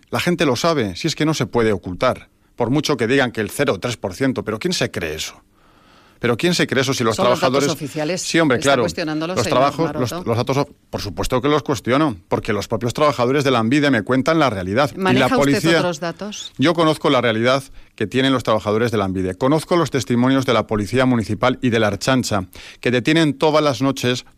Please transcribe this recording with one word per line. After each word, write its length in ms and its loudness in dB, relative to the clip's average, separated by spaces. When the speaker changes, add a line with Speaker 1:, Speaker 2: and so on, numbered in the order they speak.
Speaker 1:
la 100 -4
gente 260 0
lo 80 2
sabe, 400 0
si 140 -4
es 80 -4
que 100 0
no 80 0
se 120 -2
puede 260 2
ocultar, 560 -2
por 160 -2
mucho 260 0
que 120 0
digan 240 2
que 80 -8
el 100 -4
cero 240 -2
o 60 -8
tres 160 -6
por 180 -8
ciento, 300 -2
pero 160 -4
¿quién 120 -2
se 180 -2
cree 260 -6
eso? 260 -12
¿Pero 160 0
quién 160 0
se 140 0
cree 160 0
eso 100 0
si 100 -2
los 140 0
Speaker 2:
Son 80 0
los 160 2
datos 0 -
Speaker 1:
trabajadores 320 0
Speaker 2:
oficiales. 480 -6
Speaker 1:
Sí, 180 -2
hombre, 200 4
Speaker 2:
¿Está 100 0
Speaker 1:
claro. 140 4
Speaker 2:
cuestionándolo, 520 -4
Speaker 1:
Los 80 -2
Speaker 2:
señor 160 0
Speaker 1:
trabajos, 360 0
los, 180 -4
Speaker 2:
Maroto? 160 -8
Speaker 1:
los 80 0
datos, 220 -2
o-, 100 -2
por 100 -8
supuesto 400 -2
que 80 -2
los 140 2
cuestiono, 520 0
porque 240 -2
los 160 -4
propios 240 -4
trabajadores 500 2
de 80 2
Lanbide 400 2
me 120 2
cuentan 360 2
la 120 4
realidad. 420 0
Y 60 -12
la 40 -4
Speaker 2:
¿Maneja 220 4
usted 140 2
Speaker 1:
policía 400 2
Speaker 2:
otros 200 -2
datos? 600 -10
Speaker 1:
Yo 160 2
conozco 340 2
la 140 4
realidad 420 2
que 120 -4
tienen 280 2
los 80 0
trabajadores 480 0
de 80 0
Lanbide. 360 -2
Conozco 420 0
los 140 2
testimonios 540 0
de 80 0
la 140 2
Policía 400 0
Municipal 560 0
y 80 2
de 80 2
la 100 2
Ertzaintza, 560 -2
que 100 0
detienen 420 2
todas 320 2
las 160 0
noches, 460 -2